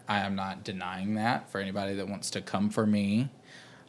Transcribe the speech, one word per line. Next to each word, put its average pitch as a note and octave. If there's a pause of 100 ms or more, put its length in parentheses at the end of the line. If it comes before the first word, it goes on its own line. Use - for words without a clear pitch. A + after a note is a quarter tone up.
I G#2
am G2
not F#2+
denying F#2+
that A2
for G2
anybody G2
that G2
wants G2
to F#2+
come G#2
for A2
me. G#2 (600)